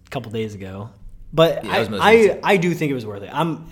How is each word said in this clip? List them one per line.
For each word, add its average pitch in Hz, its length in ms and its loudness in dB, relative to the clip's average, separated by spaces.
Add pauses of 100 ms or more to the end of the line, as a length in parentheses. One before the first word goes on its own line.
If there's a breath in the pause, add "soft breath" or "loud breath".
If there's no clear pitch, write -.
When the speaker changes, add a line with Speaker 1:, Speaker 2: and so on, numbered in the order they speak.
Speaker 1:
a - 40 -20
couple 113 200 -10
days 110 240 -4
ago. 98 360 -12 (420)
But 160 320 2
Speaker 2:
Yeah, - 80 -6
that 185 80 2
was 220 80 -2
Speaker 1:
I, - 20 -8
Speaker 2:
most 190 540 6
Speaker 1:
I, 185 80 2
I 208 40 6
do 175 160 2
think 151 180 -2
it 139 40 -2
was 123 100 -6
worth 101 180 -10
it. - 100 -14
I'm, 151 400 -4